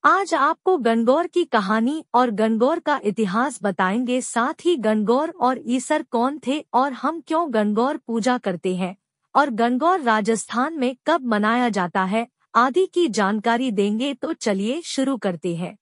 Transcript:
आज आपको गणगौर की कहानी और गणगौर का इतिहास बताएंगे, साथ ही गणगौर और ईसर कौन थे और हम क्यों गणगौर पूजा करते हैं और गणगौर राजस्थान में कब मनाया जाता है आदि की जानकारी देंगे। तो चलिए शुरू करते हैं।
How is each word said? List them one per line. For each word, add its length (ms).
आज 300
आपको 440
गणगौर 500
की 160
कहानी 680
और 180
गणगौर 480
का 240
इतिहास 600
बताएंगे, 580
साथ 440
ही 100
गणगौर 540
और 360
ईसर 380
कौन 440
थे 260
और 200
हम 260
क्यों 340
गणगौर 440
पूजा 400
करते 380
हैं 220
और 140
गणगौर 500
राजस्थान 760
में 220
कब 180
मनाया 440
जाता 340
है 240
आदि 300
की 220
जानकारी 640
देंगे। 420
तो 200
चलिए 480
शुरू 360
करते 380
हैं। 260